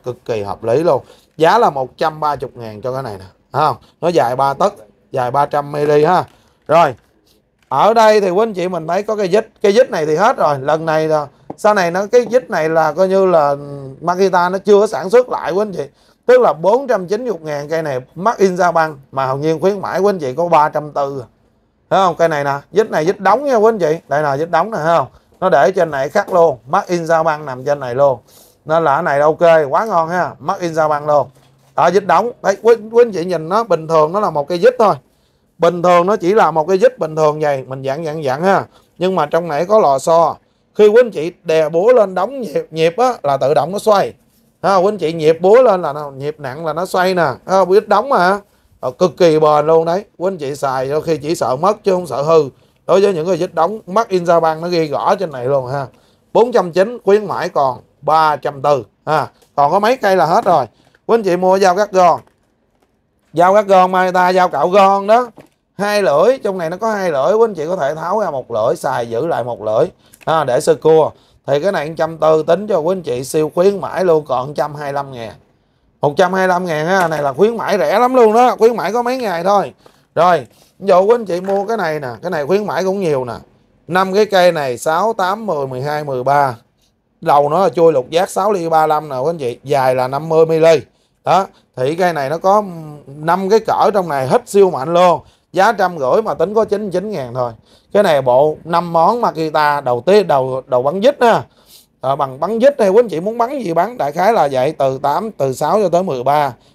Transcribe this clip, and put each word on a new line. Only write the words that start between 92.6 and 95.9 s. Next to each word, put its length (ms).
năm 440
cái 100
cỡ 340
trong 140
này 180
hết 200
siêu 240
mạnh 240
luôn. 260
Giá 200
trăm 260